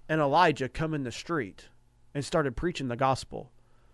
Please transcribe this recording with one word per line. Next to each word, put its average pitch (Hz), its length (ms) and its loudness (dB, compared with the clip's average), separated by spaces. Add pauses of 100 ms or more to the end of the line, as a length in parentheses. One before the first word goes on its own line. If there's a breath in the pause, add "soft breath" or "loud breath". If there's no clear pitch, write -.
and 156 120 2
Elijah 147 480 4
come 160 240 -4
in 143 100 -4
the 120 80 -6
street 120 580 -6 (440)
and 139 100 -2
started 143 320 0
preaching 165 340 -4
the 120 80 -4
gospel, - 540 -2 (420)